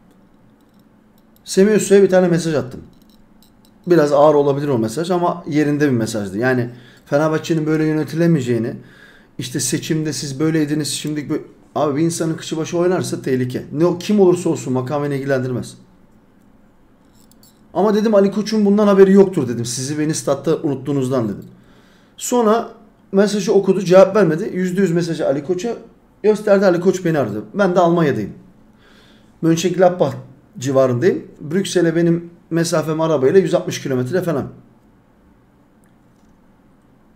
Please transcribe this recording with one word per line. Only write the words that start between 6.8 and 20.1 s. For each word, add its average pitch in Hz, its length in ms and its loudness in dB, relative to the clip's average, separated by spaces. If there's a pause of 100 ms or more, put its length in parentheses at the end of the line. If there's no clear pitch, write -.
Fenerbahçe'nin 156 600 -2
böyle 156 180 0
yönetilemeyeceğini, 147 920 0 (640)
işte 139 220 -6
seçimde 156 520 -4
siz 135 280 -8
böyleydiniz, 151 480 -2
şimdi 151 320 -6
bö-, 151 220 -6 (320)
abi 139 220 0
bir 160 60 0
insanın 165 320 -2
kıçı - 220 -8
başı 160 220 -4
oynarsa 175 440 -2
tehlike. 127 500 -4
Ne 151 140 0
o, 175 120 0
kim 208 220 0
olursa 175 280 4
olsun 139 240 -4
makam 127 320 -4
beni 143 100 -4
ilgilendirmez. 127 600 -4 (2000)
Ama 196 200 2
dedim, 214 200 0
"Ali 196 180 4
Koç'un 214 320 -2
bundan 202 220 4
haberi 190 260 6
yoktur," 185 360 4
dedim. 120 160 -6
"Sizi, 131 340 -8
beni 151 160 -2